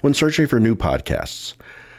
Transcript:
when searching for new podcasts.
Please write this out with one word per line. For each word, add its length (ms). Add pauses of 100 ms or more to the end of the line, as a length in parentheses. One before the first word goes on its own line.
when 140
searching 320
for 140
new 160
podcasts. 760 (440)